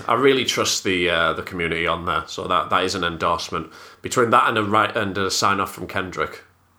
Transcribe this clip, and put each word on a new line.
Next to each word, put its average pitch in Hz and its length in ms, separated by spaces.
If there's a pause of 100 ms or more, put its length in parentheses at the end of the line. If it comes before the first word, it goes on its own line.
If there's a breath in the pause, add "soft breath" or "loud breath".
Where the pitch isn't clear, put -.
I 120 60
really 135 320
trust - 400
the, 90 240
uh, 82 240
the 85 100
community 85 420
on 85 200
there. 80 220
So 90 200
that, 82 220
that 92 140
is 92 120
an 90 80
endorsement. 85 680 (300 loud breath)
Between 120 280
that 127 180
and 120 100
a 107 60
right, 104 320
and 98 220
a 98 120
sign 101 300
off 92 140
from 87 140
Kendrick, 90 560 (360)